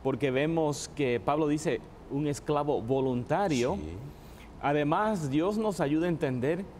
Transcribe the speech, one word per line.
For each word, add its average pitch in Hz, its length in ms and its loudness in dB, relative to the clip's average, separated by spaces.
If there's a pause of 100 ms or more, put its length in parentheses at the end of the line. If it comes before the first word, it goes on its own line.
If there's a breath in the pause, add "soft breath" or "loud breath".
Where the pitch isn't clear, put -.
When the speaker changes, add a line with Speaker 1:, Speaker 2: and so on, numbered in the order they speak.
Speaker 1:
porque 135 280 2
vemos 147 640 2
que 123 280 2
Pablo 151 240 2
dice, 151 320 0 (320)
"Un 147 160 -2
esclavo 143 540 0
voluntario". 135 920 2
Speaker 2:
Sí. 196 60 -6 (800 loud breath)
Speaker 1:
Además, 156 680 2
Dios 170 280 2
nos 214 220 -2
ayuda 156 280 2
a - 20 2
entender 151 560 0 (140)